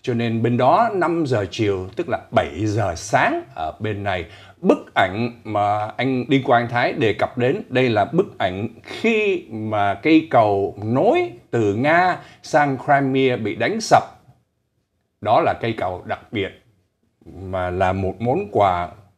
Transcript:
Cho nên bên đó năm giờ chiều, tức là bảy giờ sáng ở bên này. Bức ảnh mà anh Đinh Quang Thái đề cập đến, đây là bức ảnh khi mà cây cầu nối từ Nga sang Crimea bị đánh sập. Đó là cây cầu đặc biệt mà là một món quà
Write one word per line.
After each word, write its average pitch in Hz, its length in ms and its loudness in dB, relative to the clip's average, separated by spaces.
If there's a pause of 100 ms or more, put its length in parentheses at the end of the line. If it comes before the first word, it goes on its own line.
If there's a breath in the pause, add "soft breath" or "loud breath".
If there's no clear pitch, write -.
Cho 123 120 -4
nên 113 280 -2
bên 120 140 0
đó 165 360 4
năm 170 340 0
giờ 107 240 0
chiều, 98 360 0 (100)
tức 175 120 -6
là 107 100 -2 (120)
bảy 90 360 -4
giờ 101 300 -2
sáng 202 460 0 (120)
ở 78 260 -8
bên 104 240 -6
này. 92 200 -4 (360 loud breath)
Bức 233 340 -2
ảnh 104 500 0
mà 104 520 -2
anh 127 320 -2
Đinh 135 160 2
Quang 120 240 2
Thái 120 240 0
đề 113 200 2
cập - 260 -2
đến, 143 300 0
đây 127 200 2
là 107 160 2
bức - 340 -2
ảnh 98 300 -4 (140)
khi 214 680 -2
mà 107 520 -2
cây 160 280 4
cầu 101 440 4 (100)
nối 220 460 2 (200)
từ 107 240 2
Nga 160 420 2 (260 loud breath)
sang 143 420 2
Crimea 135 520 2
bị 107 200 -4
đánh 160 240 -2
sập. 139 220 4 (1160)
Đó 113 200 4
là 120 120 2
cây 117 260 -4
cầu 92 260 -6
đặc - 280 -10
biệt 98 160 -4 (760)
mà 92 460 -6
là 92 220 0
một 95 280 -4
món 127 180 0 (140)
quà 90 360 2 (300)